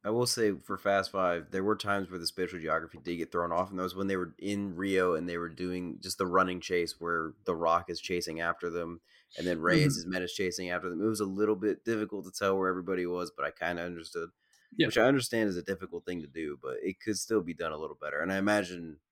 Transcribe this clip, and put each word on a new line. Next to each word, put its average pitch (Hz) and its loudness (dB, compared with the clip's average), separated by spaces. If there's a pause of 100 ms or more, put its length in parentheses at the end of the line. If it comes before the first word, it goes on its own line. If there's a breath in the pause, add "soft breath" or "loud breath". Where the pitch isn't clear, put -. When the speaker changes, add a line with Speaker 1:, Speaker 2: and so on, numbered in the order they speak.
Speaker 1:
I 98 -2
will 120 4
say, 110 4 (100)
for 95 -4
Fast 98 2
Five, 87 0
there 95 0
were 104 4
times 101 -2
where 90 -8
the 82 -4
spatial 92 -2
geography 80 -2
did 87 -4
get 82 -4
thrown 87 0
off, 92 2
and 95 -6
that 92 0
was 90 -2
when 98 -2
they 98 2
were 87 -4
in 101 -4
Rio 92 4
and 82 -2
they 85 -4
were 85 -4
doing 90 -4
just 92 -8
the 95 2
running 90 2
chase 87 0
where 82 -2 (120)
The 87 0
Rock 82 2
is 85 -6
chasing 82 -4
after 85 -2
them, 85 -6 (360 soft breath)
and 82 -4
then 87 2
Reyes' 139 4
Speaker 2:
Mm-hmm. 85 -6
Speaker 1:
men 92 -2
is 87 -6
chasing 90 -2
after 90 -2
them. 87 -4
It 107 2
was 110 0
a 104 2
little 104 2
bit 101 0
difficult 107 -2
to 92 -16
tell 98 2
where 92 4
everybody 90 0
was, 87 -2
but 71 -4
I 71 -2
kinda 85 -2
understood. 85 -8 (460 soft breath)
Speaker 2:
Yeah. 151 4
Speaker 1:
Which 110 2
I 113 8
understand 117 4
is 92 0
a 87 -4
difficult 92 -6
thing 87 -6
to 73 -12
do, 73 -8
but 65 -6
it 95 -4
could 107 -4
still 107 0
be 82 -6
done 80 -4
a 78 -6
little 76 -8
better. 73 -4
And 90 0
I 98 2
imagine 90 0 (120)